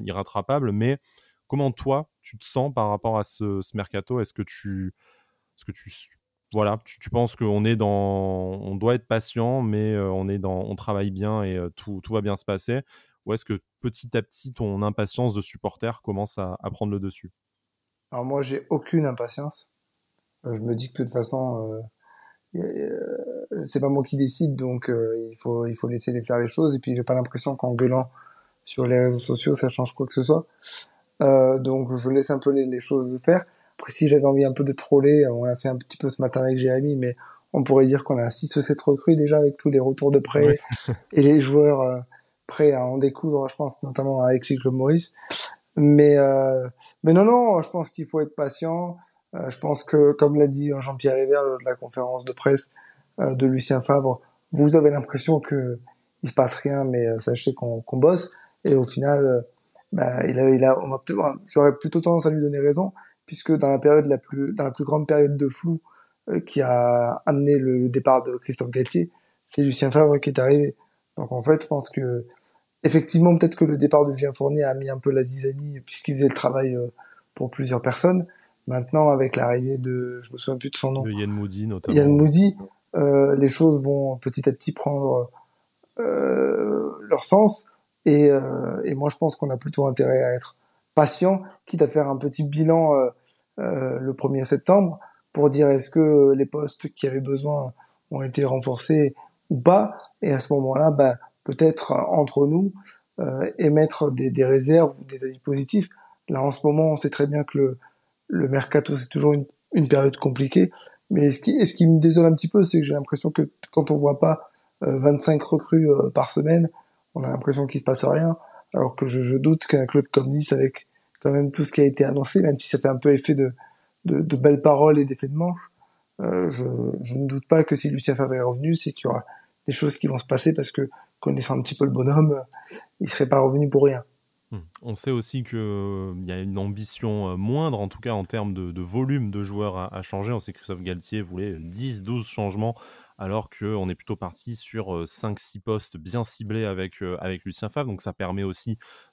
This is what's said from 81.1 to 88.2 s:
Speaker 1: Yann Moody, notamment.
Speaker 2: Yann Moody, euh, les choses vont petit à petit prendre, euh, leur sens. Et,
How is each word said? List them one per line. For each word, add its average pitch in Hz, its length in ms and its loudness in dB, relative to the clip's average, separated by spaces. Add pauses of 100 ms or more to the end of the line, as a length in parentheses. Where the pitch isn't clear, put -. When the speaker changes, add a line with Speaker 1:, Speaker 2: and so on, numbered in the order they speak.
Speaker 1:
Yann 104 180 -4
Moody, 104 380 -6
notamment. 104 280 -4
Speaker 2:
Yann 143 200 6
Moody, 156 420 4 (380)
euh, 139 400 4
les 139 120 4
choses 147 360 2
vont 139 340 -2
petit 131 320 -4
à - 20 4
petit - 200 -6
prendre, 135 580 -4 (680)
euh, - 920 -2 (100)
leur - 220 -2
sens. 214 440 0 (380)
Et, 147 240 6